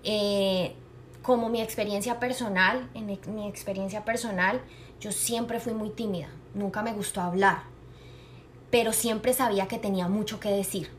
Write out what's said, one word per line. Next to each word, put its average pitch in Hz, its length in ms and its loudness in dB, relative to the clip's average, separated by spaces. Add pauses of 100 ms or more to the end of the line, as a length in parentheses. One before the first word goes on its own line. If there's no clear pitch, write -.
Eh, 196 720 2 (480)
como 233 260 4
mi 233 100 2
experiencia 220 600 -2
personal, 240 760 2
en 220 160 -8
e-, 196 160 -6
mi 208 220 -6
experiencia 196 580 -4
personal, 226 560 2 (380)
yo 208 120 -6
siempre 233 480 -2
fui 233 140 -4
muy 214 160 -4
tímida, 196 400 -4 (240)
nunca 202 300 -2
me 226 100 -2
gustó 202 280 -2
hablar, 180 420 4 (1040)
pero 226 240 4
siempre 226 400 2
sabía 202 340 4
que 220 120 -4
tenía 190 280 0
mucho 208 320 0
que 208 120 0
decir. 196 480 0